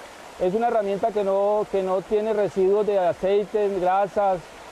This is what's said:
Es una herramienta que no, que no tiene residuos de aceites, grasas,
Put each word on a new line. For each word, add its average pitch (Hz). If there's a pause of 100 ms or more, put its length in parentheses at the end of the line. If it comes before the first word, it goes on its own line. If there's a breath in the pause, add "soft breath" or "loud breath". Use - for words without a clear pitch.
(400)
Es 180
una 233
herramienta 208
que 208
no, 202
que 196
no 190
tiene 214
residuos 202
de 202
aceites, 196
grasas, 190 (320)